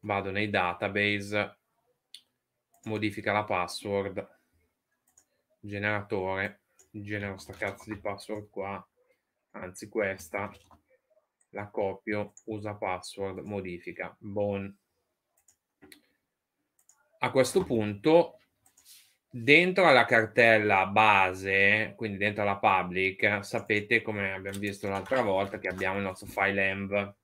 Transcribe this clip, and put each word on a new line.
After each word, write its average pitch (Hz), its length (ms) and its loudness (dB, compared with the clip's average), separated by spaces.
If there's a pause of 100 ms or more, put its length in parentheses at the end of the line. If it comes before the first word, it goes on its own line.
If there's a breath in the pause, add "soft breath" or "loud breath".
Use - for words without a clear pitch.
vado 98 320 -2
nei 104 180 -2
database, 101 1040 0 (1300)
modifica 104 480 -4
la 104 120 2
password, 98 920 -4 (1200)
generatore, 101 1000 -4 (280)
genero 101 480 -8
sta - 140 -18
cazzo 98 400 -8
di 101 60 -10
password 104 520 -10
qua, 98 340 -10 (680)
anzi 92 360 -14
questa, 101 640 -4 (1000)
la 104 180 -10
copio, 104 640 -4 (140)
usa 107 280 -8
password, 95 680 -8
modifica, 92 760 -10
bon. 101 580 -4 (2500)
A 123 120 -2
questo 135 340 2
punto, 117 760 2 (880 soft breath)
dentro 170 600 6
alla 123 160 8
cartella 107 840 6
base, 98 1080 4
quindi 104 220 -6
dentro 104 240 0
alla 101 160 0
public, 95 840 2
sapete, 110 580 -2
come 101 300 -4
abbiamo 98 260 -8
visto 101 300 -6
l'altra 98 340 -2
volta, 98 360 -2
che 95 100 -8
abbiamo 95 280 -4
il 101 80 -4
nostro 95 220 -8
file 98 420 0
env. 98 540 -4